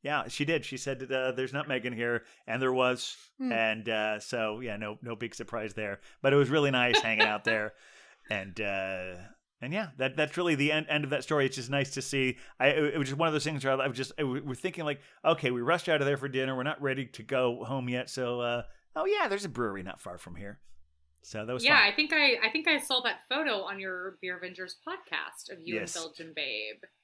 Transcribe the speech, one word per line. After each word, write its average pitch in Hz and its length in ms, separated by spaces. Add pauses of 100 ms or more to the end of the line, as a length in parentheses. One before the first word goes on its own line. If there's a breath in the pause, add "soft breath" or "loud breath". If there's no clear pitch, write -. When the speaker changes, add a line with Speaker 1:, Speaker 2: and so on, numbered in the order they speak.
Speaker 1:
Yeah, 143 260
she 143 160
did. 156 200
She 135 120
said 131 240
that, 131 120
uh, 131 200
"There's 131 200
nutmeg 135 340
in 123 60
here," 120 320 (220 soft breath)
and 117 140
there 131 120
was. 127 440 (220)
Speaker 2:
Hmm. 127 140
Speaker 1:
And, 110 360
uh, 107 320
so, 110 400
yeah, 113 160
no, 107 260
no 117 140
big 113 180
surprise 110 400
there. 104 260 (220 soft breath)
But 139 100
it 143 40
was 135 140
really 147 200
nice 123 300
hanging 113 260
out 107 180
there. 110 340
Speaker 3:
<laughs> - 40 (480 loud breath)
Speaker 1:
And, 98 300
uh, 95 560 (440)
and 131 120
yeah, 196 160 (100)
that, 131 180
that's 151 200
really 175 180
the 143 160
end, 156 180
end 147 140
of 135 80
that 135 140
story. 147 200
It's 135 120
just 123 140
nice 139 240
to 135 80
see. 131 360 (220 loud breath)
I, 131 80
it, 147 260
it 160 40
was 135 100
just 139 100
one 165 80
of 156 60
those 151 120
things 147 200
where 135 160
I 135 80
was 117 80
just, 127 200
I, 156 60
we, 131 180
we're 135 140
thinking, 175 300
like, 147 160 (240 loud breath)
"Okay, 151 260
we 123 100
rushed 165 280
out 151 120
of 139 60
there 139 100
for 135 120
dinner. 131 280
We're 127 60
not 147 180
ready 135 260
to - 180
go 123 400
home 127 240
yet." 123 200
So, 123 320
uh, 120 220 (320 soft breath)
oh 320 120
yeah, 392 200
there's 202 180
a 180 40
brewery 107 340
not 92 180
far 90 180
from 82 180
here. 101 240 (600)
So 110 220
that 117 80
was 127 120
Speaker 3:
Yeah, 285 140
Speaker 1:
fun. 202 140
Speaker 3:
I - 40
think 302 160
I, 285 320
I 220 60
think 320 180
I 302 100
saw 247 220
that 226 280
photo 254 340
on 196 180
your 185 420
Beer 180 140
Avengers 180 400 (100)
podcast - 680
of 175 80
you 170 160
Speaker 1:
Yes. 185 200
Speaker 3:
and 165 80
Belgian 165 300
Babe. 110 480 (220)